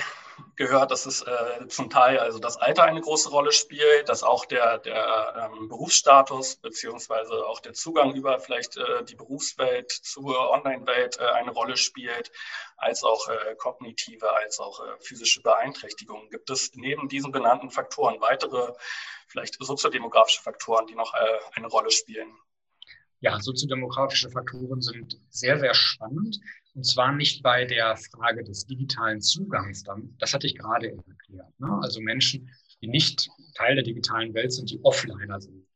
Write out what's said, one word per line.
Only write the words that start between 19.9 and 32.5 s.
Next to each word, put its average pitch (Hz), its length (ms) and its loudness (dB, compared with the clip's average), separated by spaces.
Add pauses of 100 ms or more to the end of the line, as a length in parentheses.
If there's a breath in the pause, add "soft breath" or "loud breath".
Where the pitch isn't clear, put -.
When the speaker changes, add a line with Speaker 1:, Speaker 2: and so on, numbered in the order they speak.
Speaker 1:
Faktoren, 113 460 -2
die 110 80 -18
noch, 113 180 -4
äh, 113 260 2 (140)
eine 113 140 -10
Rolle 113 240 0
spielen? 110 420 -4 (880 loud breath)
Speaker 2:
Ja, 107 180 2
soziodemografische 131 880 -2
Faktoren 127 520 -6
sind 117 360 -8 (120)
sehr, 131 300 2
sehr 127 140 2
spannend. 160 640 0 (380 loud breath)
Und 131 100 -6
zwar 123 280 2
nicht 147 280 0
bei 123 220 4
der 113 320 0
Frage 113 480 -4
des 101 240 -12
digitalen 117 540 -4
Zugangs. 104 640 -2
Dann, 104 360 -12
das - 140 -2
hatte - 120 -2
ich - 120 -4
gerade 113 300 -2
eben - 200 -12
erklärt, - 500 -20
ne? 139 240 -4
Also 110 200 -6
Menschen, 123 520 -2 (280 soft breath)